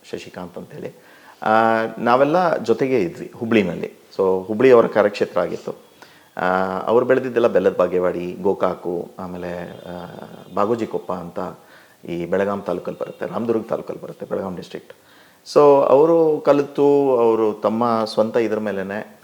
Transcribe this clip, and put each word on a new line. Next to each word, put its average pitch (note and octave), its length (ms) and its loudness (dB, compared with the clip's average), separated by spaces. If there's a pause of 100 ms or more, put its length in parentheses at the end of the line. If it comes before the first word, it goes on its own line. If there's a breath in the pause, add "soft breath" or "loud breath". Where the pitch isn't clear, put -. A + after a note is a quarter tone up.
(120)
ಶಶಿಕಾಂತ್ F2+ 460 -14
ಅಂತೇಳಿ. - 380 -14 (480 loud breath)
ಆ, - 60 0 (480)
ನಾವೆಲ್ಲ C#3+ 600 2
ಜೊತೆಗೆ A#2+ 440 0
ಇದ್ವಿ E2+ 340 -6
ಹುಬ್ಳಿನಲ್ಲಿ. F#2+ 580 0 (240)
So, F#2+ 280 0
ಹುಬ್ಳಿ A2 260 4
ಅವರ A#2 160 8
ಕಾರ್ಯಕ್ಷೇತ್ರ G#2 520 0
ಆಗಿತ್ತು. - 320 -4 (640 loud breath)
ಆ, - 80 -4 (400)
ಅವ್ರು B2 200 4
ಬೆಳೆದಿದ್ದೆಲ್ಲ A#2+ 420 2
ಬೆಲ್ಲದ F#2+ 320 2
ಬಾಗೇವಾಡಿ, F2+ 640 0
ಗೋಕಾಕು, F2+ 760 -2
ಆಮೇಲೆ, F2 580 -10
ಆ, F2 280 -12 (480)
ಬಾಗೋಜಿ G#2+ 340 0
ಕೊಪ್ಪ - 260 -8
ಅಂತ F2+ 260 -10 (640 loud breath)
ಈ E2+ 200 -6
ಬೆಳಗಾಂ G2 360 -2
ತಾಲೂಕಲ್ಲಿ F2+ 380 -6
ಬರುತ್ತೆ, - 260 -8
ರಾಮದುರ್ಗ A2 440 -2
ತಾಲೂಕಲ್ಲಿ - 320 -6
ಬರುತ್ತೆ, - 240 -14
ಬೆಳಗಾಂ F#2+ 300 -6
ಡಿಸ್ಟ್ರಿಕ್ಟ್. - 380 -14 (600 soft breath)
So, C#3+ 340 4
ಅವರು D#3 540 2
ಕಲಿತು, C#3+ 760 2
ಅವರು A2+ 360 2
ತಮ್ಮ A2+ 520 0
ಸ್ವಂತ A2 320 -2
ಇದ್ರ G#2+ 220 0
ಮೇಲೇನೆ, G2 640 -8